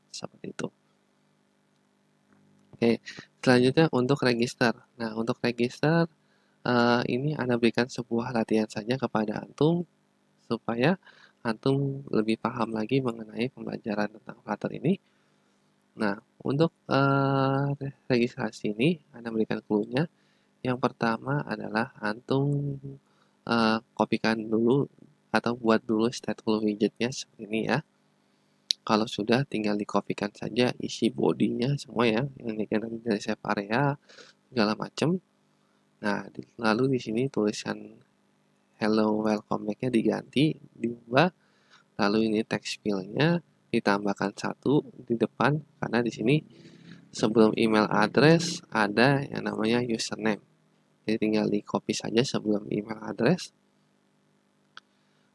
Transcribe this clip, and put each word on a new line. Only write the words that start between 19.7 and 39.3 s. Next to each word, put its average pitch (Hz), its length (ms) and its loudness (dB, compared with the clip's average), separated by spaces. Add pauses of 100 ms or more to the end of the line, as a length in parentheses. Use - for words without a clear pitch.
Yang 127 160 -2
pertama 131 720 -2
adalah 107 480 -4
Antum, 139 800 -2 (720)
eh, 113 300 2 (180)
kopikan 110 400 0
dulu 113 480 2 (480)
atau 117 240 0
buat 113 240 2
dulu 113 320 0
stateful 107 480 -4
widgetnya 107 480 0
seperti - 400 -12
ini 110 120 -2 (120)
ya. 143 80 2 (1080)
Kalau 110 160 2
sudah, 117 400 0
tinggal 104 320 -4
dikopikan 101 560 -4
saja 110 480 -2
isi - 320 -2
bodinya 120 640 0
semua 117 320 0
ya, 110 160 2 (160)
yang, 113 160 -8 (160)
yang 110 160 -2 (160)
dari 110 160 0
save - 240 -6
area, 110 560 0 (480)
segala 107 320 -2
macam. 135 400 0 (800)
Nah, 101 320 -2
di, - 80 -14 (160)
lalu 120 400 2
di 123 80 -2
sini 117 240 -2
tulisan, 107 560 -4 (960)
"Hello 107 400 2
welcome 107 480 -2